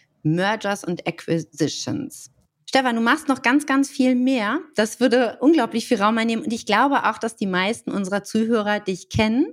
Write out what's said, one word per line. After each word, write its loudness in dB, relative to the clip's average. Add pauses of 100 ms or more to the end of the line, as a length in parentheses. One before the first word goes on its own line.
(240)
Mergers -2
und -6
Acquisitions. -6 (380)
Stefan, 0
du -2
machst 0
noch 0
ganz, 2
ganz 0
viel 2
mehr. 0 (160)
Das -2
würde 2
unglaublich 2
viel 2
Raum 4
einnehmen. 0
Und -4
ich -8
glaube 2
auch, -2
dass -6
die -4
meisten -2
unserer -2
Zuhörer 0
dich -6
kennen. 2